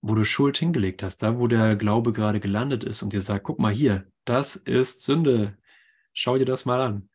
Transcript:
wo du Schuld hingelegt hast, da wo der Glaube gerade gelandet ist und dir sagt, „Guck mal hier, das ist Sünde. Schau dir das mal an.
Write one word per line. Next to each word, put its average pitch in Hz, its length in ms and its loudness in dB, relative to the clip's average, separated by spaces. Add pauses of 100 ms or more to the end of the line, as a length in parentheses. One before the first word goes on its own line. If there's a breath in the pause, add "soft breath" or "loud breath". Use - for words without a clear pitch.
wo 110 140 0
du 110 80 4
Schuld 139 340 0
hingelegt 123 460 -2
hast, - 180 -6
da 113 160 0
wo 120 80 0
der 110 300 4
Glaube 110 360 0
gerade 107 280 0
gelandet 113 440 -2
ist - 180 -6
und 104 100 -6
dir 101 100 -2
sagt, 98 220 -4
„Guck - 160 -8
mal 107 120 2
hier, 107 380 0 (140)
das 127 320 0
ist 127 460 -2
Sünde. 131 540 2 (560 soft breath)
Schau - 260 -2
dir 131 80 4
das 127 180 -4
mal 127 160 0
an. 104 340 -4